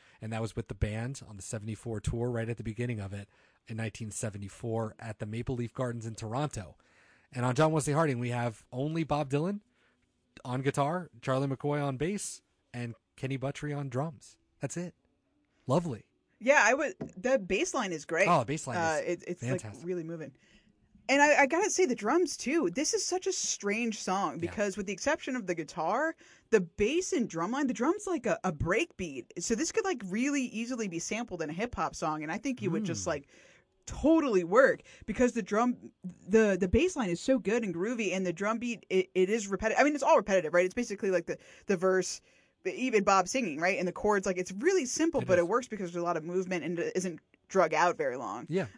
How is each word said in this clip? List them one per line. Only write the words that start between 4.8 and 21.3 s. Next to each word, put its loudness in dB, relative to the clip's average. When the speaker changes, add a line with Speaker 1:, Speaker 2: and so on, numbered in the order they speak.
Speaker 1:
at -10
the -6
Maple -4
Leaf -4
Gardens -4
in -8
Toronto. -4
And -2
on 2
John 6
Wesley 2
Harding, 2
we -2
have -4
only -2
Bob -2
Dylan 0
on -4
guitar, -2
Charlie 0
McCoy -2
on -2
bass, -4
and -8
Kenny -4
Buttrey -6
on -6
drums. -6
That's -8
it. -8
Lovely. 0
Speaker 2:
Yeah, 6
I 6
would. 0
The 2
bass 0
line -2
is -6
great. 4
Speaker 1:
Oh, 6
the 0
bass -4
line -4
Speaker 2:
Uh, 0
Speaker 1:
is -2
Speaker 2:
it, -18
it's, -8
like, -2
Speaker 1:
fantastic. -12
Speaker 2:
really -4
moving. -10
And 6
I, 8